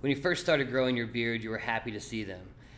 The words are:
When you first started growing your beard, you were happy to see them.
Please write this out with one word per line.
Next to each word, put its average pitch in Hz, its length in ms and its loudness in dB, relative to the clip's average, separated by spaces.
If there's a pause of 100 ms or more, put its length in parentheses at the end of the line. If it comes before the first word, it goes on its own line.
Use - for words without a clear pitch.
When 139 80 0
you 139 120 2
first 175 220 2
started 143 260 4
growing 127 280 2
your 117 100 -2
beard, 117 340 0
you 110 80 -6
were 110 80 -4
happy 113 340 -2
to 104 100 -6
see 110 240 -4
them. 92 200 -10 (320)